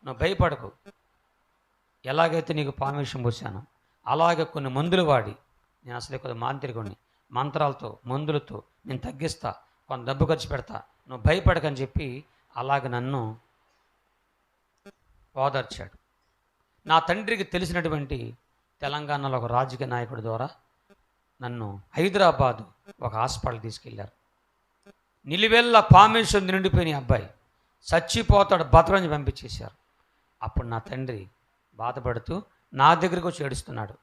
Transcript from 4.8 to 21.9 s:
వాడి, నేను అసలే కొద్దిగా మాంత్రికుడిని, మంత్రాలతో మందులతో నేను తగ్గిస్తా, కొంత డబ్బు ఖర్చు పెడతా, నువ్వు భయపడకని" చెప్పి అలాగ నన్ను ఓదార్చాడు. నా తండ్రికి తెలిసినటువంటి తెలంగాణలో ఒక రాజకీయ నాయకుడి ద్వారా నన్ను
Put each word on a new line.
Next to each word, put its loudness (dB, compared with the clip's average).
వాడి, 2
నేను -12
అసలే -12
కొద్దిగా -10
మాంత్రికుడిని, -8
మంత్రాలతో -4
మందులతో -6
నేను -8
తగ్గిస్తా, -8
కొంత -10
డబ్బు 0
ఖర్చు -2
పెడతా, -10
నువ్వు -14
భయపడకని" 2
చెప్పి -8
అలాగ -2
నన్ను -4
ఓదార్చాడు. -4
నా 4
తండ్రికి -2
తెలిసినటువంటి -4
తెలంగాణలో -4
ఒక -6
రాజకీయ -2
నాయకుడి -8
ద్వారా -6
నన్ను -10